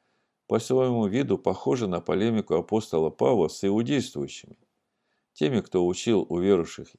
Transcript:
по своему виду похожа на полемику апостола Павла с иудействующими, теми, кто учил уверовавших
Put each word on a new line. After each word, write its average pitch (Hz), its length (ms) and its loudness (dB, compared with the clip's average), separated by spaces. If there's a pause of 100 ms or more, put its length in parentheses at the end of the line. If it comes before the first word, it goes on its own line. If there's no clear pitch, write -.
(460)
по 110 120 0
своему 123 480 2
виду 107 320 0
похожа 120 480 -2
на 87 140 -2
полемику 101 540 0
апостола 82 560 0
Павла 120 380 2
с - 160 -10
иудействующими, 110 920 -4 (800)
теми, 139 260 0
кто 90 260 0
учил 92 420 0
уверовавших 87 720 -2